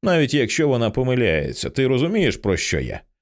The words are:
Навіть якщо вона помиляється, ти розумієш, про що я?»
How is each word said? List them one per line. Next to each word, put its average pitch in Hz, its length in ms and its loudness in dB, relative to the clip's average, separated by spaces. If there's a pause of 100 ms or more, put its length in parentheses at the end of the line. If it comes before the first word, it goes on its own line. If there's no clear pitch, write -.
Навіть 165 300 2
якщо 143 340 0
вона 117 220 0
помиляється, 104 800 0
ти 131 180 0
розумієш, 147 500 0
про 95 200 0
що - 220 -4
я?» 58 220 -6 (200)